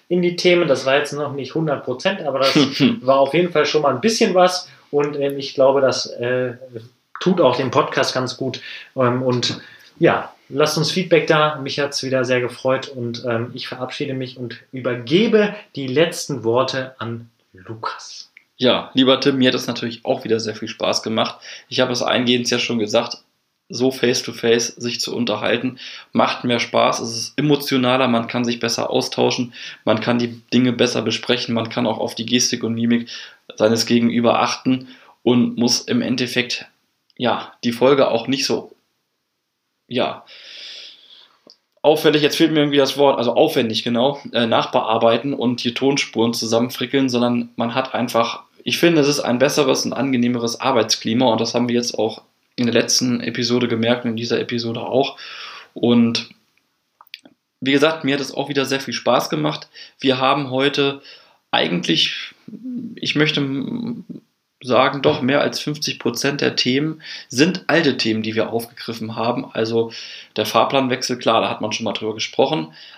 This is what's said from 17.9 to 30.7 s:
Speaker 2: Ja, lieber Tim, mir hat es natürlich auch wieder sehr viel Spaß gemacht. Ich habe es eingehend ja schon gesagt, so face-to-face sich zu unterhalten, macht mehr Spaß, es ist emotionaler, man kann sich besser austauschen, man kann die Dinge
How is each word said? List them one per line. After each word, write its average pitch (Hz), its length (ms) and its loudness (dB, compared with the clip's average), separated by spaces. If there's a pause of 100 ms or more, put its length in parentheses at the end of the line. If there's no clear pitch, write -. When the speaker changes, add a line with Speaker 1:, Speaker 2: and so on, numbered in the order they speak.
Speaker 2:
Ja, 98 360 2
lieber 131 260 6
Tim, 139 160 2
mir 127 120 6
hat 123 60 2
es 123 120 -4
natürlich 117 400 -6
auch 131 180 -2
wieder 110 160 0
sehr 107 140 -6
viel 107 140 -10
Spaß - 340 -2
gemacht. 110 340 -2 (320)
Ich 123 120 -2
habe 123 120 2
es 123 100 -4
eingehend 123 460 2
ja 120 100 0
schon 120 200 -2
gesagt, 113 400 0 (500)
so 127 220 0
face-to-face 120 760 0
sich 120 320 -8
zu - 140 -6
unterhalten, 120 640 -2 (340)
macht 123 320 0
mehr 120 160 0
Spaß, 117 400 0
es 113 160 -8
ist - 220 -10
emotionaler, 135 720 2
man 117 200 0
kann 120 180 -4
sich 117 120 -2
besser - 300 -4
austauschen, 123 640 0 (320)
man - 160 2
kann 120 180 0
die 120 220 -4 (140)
Dinge 123 180 4